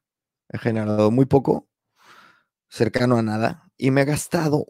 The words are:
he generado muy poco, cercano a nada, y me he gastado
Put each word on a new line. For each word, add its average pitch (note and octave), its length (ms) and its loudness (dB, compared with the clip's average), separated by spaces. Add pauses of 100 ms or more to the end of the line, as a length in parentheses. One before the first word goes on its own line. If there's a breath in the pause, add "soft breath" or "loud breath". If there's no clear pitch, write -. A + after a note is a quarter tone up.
(480)
he - 100 -12
generado G#2+ 520 0
muy C3 160 4
poco, C#3 420 0 (1000 soft breath)
cercano A#2+ 500 0
a A2+ 40 0
nada, A2 540 -4
y C3 140 0
me C#3 120 2
he - 20 0
gastado D3+ 640 -2